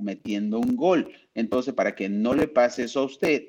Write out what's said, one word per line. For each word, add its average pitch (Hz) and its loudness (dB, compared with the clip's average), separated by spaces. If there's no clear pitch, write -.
metiendo 104 -4
un 123 0
gol. 151 2
Entonces, 123 -2
para 101 0
que 98 -4
no 107 0
le 151 2
pase 123 2
eso 120 -4
a 135 2
usted, 139 0